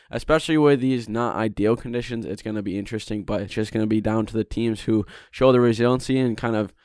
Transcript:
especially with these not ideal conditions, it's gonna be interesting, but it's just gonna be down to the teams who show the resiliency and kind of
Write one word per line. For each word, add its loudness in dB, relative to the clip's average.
especially 0
with 6
these 0
not -2
ideal 2
conditions, -6
it's -8
gonna -6
be -4
interesting, -6
but -4
it's -8
just -4
gonna -2
be 0
down 0
to -12
the 0
teams -2
who 0
show 4
the 4
resiliency 2
and 0
kind -2
of -2